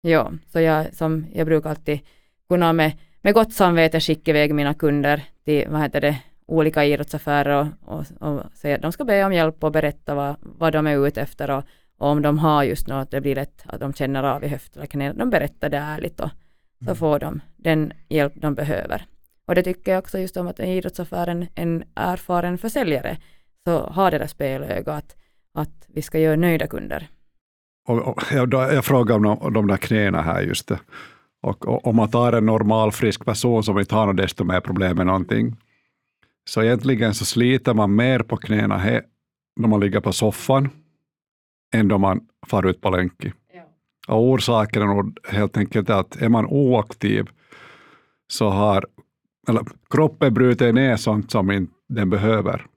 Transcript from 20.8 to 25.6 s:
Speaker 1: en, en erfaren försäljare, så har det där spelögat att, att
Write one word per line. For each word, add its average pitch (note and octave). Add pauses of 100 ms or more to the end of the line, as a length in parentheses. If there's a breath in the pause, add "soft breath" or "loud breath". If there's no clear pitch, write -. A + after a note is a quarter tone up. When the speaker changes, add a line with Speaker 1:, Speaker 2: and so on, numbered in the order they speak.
Speaker 1:
en, F3
en E3+ (120)
erfaren F3+
försäljare, F3 (480 soft breath)
så E3+
har F3+
det D#3
där C#3+
spelögat C#3+
att, - (380)
att -